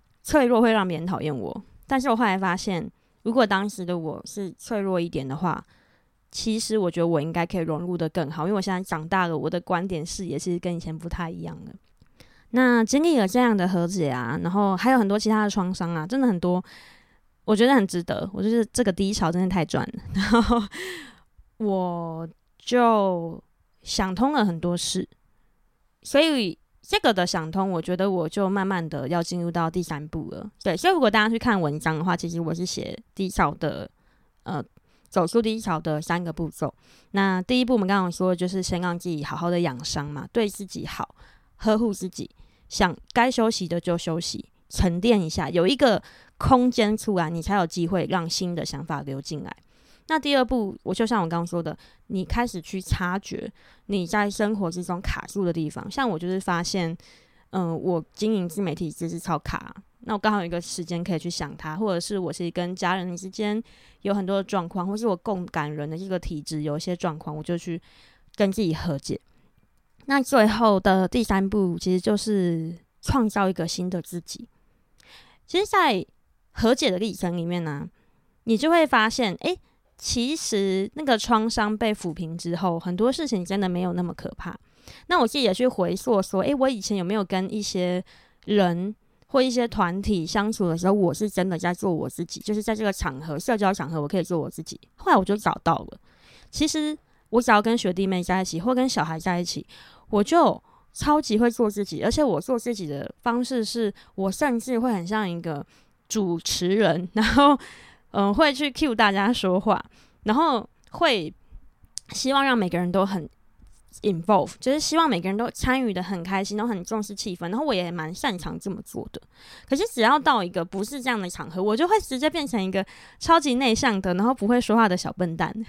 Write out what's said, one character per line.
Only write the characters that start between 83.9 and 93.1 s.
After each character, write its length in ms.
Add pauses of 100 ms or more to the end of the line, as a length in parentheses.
那 80
么 120
可 220
怕。 220 (500)
那 120
我 80
自 100
己 60
也 100
去 140
回 280
溯 260
说， 200
诶， 140
我 120
以 140
前 160
有 60
没 100
有 100
跟 300
一 80
些 420 (420)
人 500 (320)
或 120
一 120
些 160
团 340
体 240
相 260
处 160
的 80
时 120
候， 60
我 200
是 160
真 180
的 120
在 120
做 220
我 160
自 160
己， 140
就 120
是 120
在 100
这 100
个 80
场 300